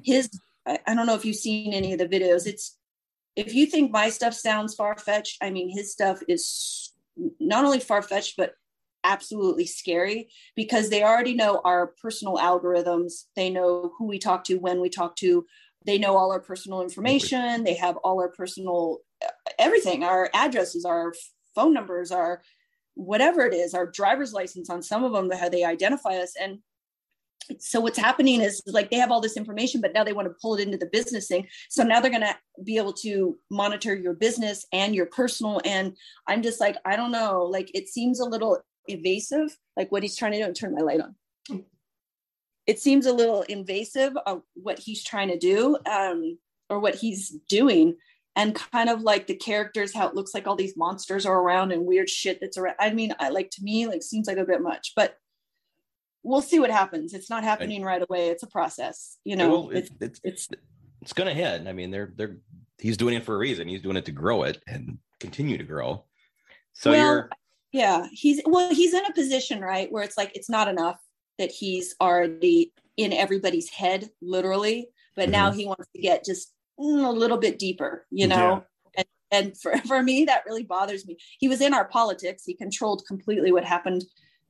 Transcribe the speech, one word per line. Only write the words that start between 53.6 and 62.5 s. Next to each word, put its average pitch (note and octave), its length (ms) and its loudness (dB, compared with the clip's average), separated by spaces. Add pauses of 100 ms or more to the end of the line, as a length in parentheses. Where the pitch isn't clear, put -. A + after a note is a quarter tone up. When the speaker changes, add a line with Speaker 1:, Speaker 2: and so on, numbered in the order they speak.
Speaker 1:
me, A3 240 0
like, F3+ 160 -6
seems G#3+ 240 -4
like F#3+ 120 -2
a F3+ 80 0
bit F3 160 2
much, - 340 -6
but - 220 2 (1040)
we'll C4 180 2
see D#4+ 180 4
what B3 120 6
happens. F#3+ 420 0
It's F#3+ 160 -14
not A3+ 160 -4
happening G#3+ 380 -2
right F#3 200 -2
away. F3 260 0
It's E3+ 140 -4
a A3+ 40 -14
process, - 760 -6
you G3+ 120 -4
know. E3+ 140 4
Speaker 2:
Well, E3 200 0
it, - 60 -4
Speaker 1:
It's, - 140 -6 (100)
Speaker 2:
it's, - 240 -10
Speaker 1:
it's - 240 -10 (540)
Speaker 2:
it's - 100 -16
gonna F3+ 220 -2
hit. G2+ 320 -4
I F#2+ 80 -8
mean, F2+ 160 -8
they're, G2 260 -8
they're, G2+ 220 -8 (400)